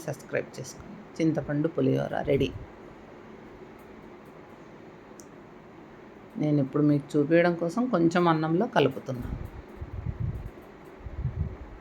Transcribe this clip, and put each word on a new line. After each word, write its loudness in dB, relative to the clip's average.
సబ్స్క్రైబ్ -4
చేసుకోండి. -14
చింతపండు 0
పులిహోర 2
రెడీ. 4
నేను 4
ఇప్పుడు 0
మీకు 4
చూపించడం 6
కోసం 0
కొంచెం 4
అన్నంలో 2
కలుపుతున్నాను. 0